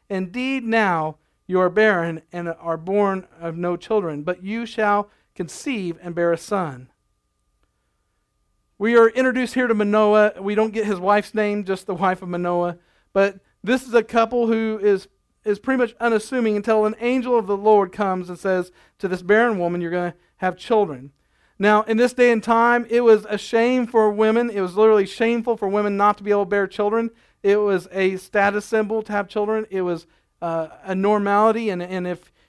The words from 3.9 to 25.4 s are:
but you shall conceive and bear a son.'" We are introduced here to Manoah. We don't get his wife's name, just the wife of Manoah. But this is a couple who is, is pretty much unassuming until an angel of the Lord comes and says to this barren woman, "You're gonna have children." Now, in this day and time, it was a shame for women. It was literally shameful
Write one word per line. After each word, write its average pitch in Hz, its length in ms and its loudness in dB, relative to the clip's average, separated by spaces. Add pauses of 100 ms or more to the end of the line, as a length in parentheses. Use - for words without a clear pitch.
but 180 200 -6
you 226 220 -8
shall 208 440 -2 (260)
conceive 180 680 -8
and 175 140 -10
bear 170 160 2
a 165 60 0
son.'" 147 520 -6 (1900)
We 226 160 2
are 226 140 8
introduced 254 460 0
here 254 100 2
to 233 80 2
Manoah. 208 680 4
We 196 140 -4
don't 214 180 2
get 208 140 -4
his 202 140 -4
wife's 202 340 0
name, 208 300 -2
just 185 240 -6
the 190 80 -6
wife 185 260 -2
of 180 80 -12
Manoah. 175 480 -2 (340)
But 196 280 0 (240)
this 254 240 0
is 233 80 0
a 220 80 4
couple 233 420 0
who 220 320 0
is, 196 300 0 (360)
is 208 140 -2
pretty 262 220 -2
much 233 200 -2
unassuming 226 560 0
until 214 300 0
an 214 140 -2
angel 247 400 0
of 190 80 -4
the 202 100 -2
Lord 202 340 4
comes 185 380 -4
and 175 80 -12
says 185 340 -2 (280)
to 190 80 -4
this 180 160 -6
barren 214 340 2
woman, 175 240 -2
"You're 170 80 -6
gonna 175 240 -4 (240)
have 185 200 -4
children." 156 540 -2 (460)
Now, 214 260 4
in 220 140 0
this 240 160 2
day 247 180 4
and 220 120 0
time, 240 440 2
it 240 140 2
was 220 260 6
a 208 120 -4
shame 240 480 0
for 220 240 4
women. 220 400 2
It 202 100 -4
was 180 160 -4
literally 214 300 6
shameful 226 500 -2